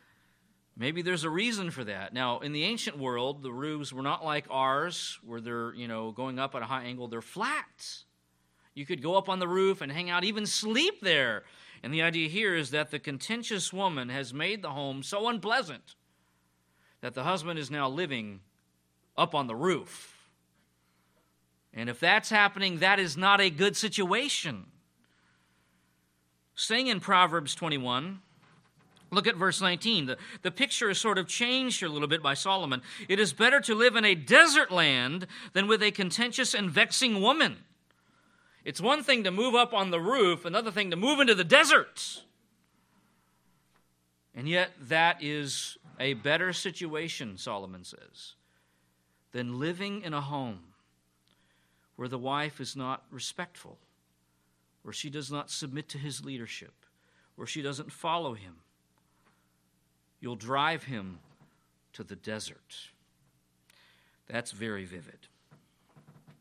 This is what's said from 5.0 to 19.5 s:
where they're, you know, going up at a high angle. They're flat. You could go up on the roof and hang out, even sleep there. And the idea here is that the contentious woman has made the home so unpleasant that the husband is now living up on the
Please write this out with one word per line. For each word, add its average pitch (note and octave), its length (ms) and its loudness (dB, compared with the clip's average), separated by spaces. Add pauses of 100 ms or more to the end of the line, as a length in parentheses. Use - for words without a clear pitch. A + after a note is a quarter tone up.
where A#2 160 -10
they're, A#2 340 -6
you A#2+ 120 -10
know, A2+ 240 -6
going B2+ 280 -8
up C3+ 160 -4
at B2+ 80 -8
a A2 40 -6
high B2+ 180 -6
angle. B2 240 -10
They're A2+ 140 -8
flat. - 840 -8 (680)
You C#3 120 -12
could D#3+ 160 -6
go E3+ 140 2
up F#3+ 120 4
on F#3 100 -2
the F3+ 100 0
roof F#3+ 340 2
and C#3 100 -6
hang F3 160 -6
out, F3 160 0
even G#3+ 220 -2
sleep A#3+ 560 0
there. C3+ 420 2 (380)
And B2 100 -8
the D#3+ 100 0
idea E3 260 0
here G3 260 0
is D3 160 -2
that D3+ 200 -2
the D3 80 -6
contentious G3+ 720 -6
woman F3 360 -2
has B2+ 240 -6
made F#3 300 -4
the D#3+ 80 -8
home C#3 320 -6
so G3+ 260 -4
unpleasant G#3 680 -2 (1040)
that A#2+ 140 -10
the C3 100 -6
husband E3+ 340 -2
is C#3 120 -8
now C#3+ 180 -2
living B2+ 520 -6 (760)
up E3+ 180 2
on C#3 140 0
the A2+ 80 -6